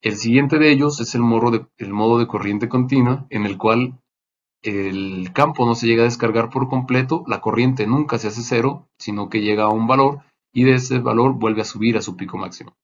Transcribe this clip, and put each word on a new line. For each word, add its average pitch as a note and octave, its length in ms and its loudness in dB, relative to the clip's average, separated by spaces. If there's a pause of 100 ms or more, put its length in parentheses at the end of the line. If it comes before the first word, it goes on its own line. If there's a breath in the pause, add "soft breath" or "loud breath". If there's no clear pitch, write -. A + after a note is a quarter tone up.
El G#2+ 160 -2
siguiente C#3 420 2
de D3+ 120 6
ellos C#3+ 280 2
es A#2+ 160 -6
el A#2+ 60 2
morro A#2 300 4
de, A2 160 -2 (100)
el G2 160 -10
modo A2 260 2
de A#2 80 0
corriente G2+ 400 -4
continua, B2+ 640 0
en G#2 160 -4
el F#2+ 120 -4
cual A#2+ 420 0 (640)
el F#2+ 720 -6
campo D3 340 0
no A#2 80 2
se A#2 100 -6
llega A#2 160 4
a A#2 40 4
descargar A#2 440 0
por C3 180 -2
completo, C3 600 -2
la G#2+ 140 -4
corriente A2+ 440 0
nunca C3 320 0
se A2 100 -4
hace A2 140 -6
cero, A#2+ 460 -2 (100)
sino G#2 320 -8
que A2 120 -2
llega G#2+ 240 2
a G#2+ 40 2
un A2 160 0
valor, C3+ 360 2 (300 loud breath)
y B2 120 2
de C3 100 6
ese B2+ 240 0
valor A#2+ 360 2
vuelve A2 280 -2
a G#2+ 40 -4
subir A2 320 0
a G2 40 -2
su F2+ 140 -8
pico F2+ 220 -10
máximo. - 460 -12